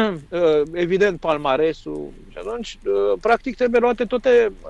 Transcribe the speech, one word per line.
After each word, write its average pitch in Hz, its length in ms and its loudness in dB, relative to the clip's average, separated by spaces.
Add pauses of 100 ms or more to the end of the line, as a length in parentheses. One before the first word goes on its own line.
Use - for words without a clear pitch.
(300)
uh, 160 320 2 (120)
evident, 175 460 0
palmaresul, 151 880 -2 (240)
și - 60 -16
atunci, 226 480 -10
uh, - 360 0
practic, 226 340 0
trebuie 240 240 0
luate 240 260 0
toate, 240 460 2 (180)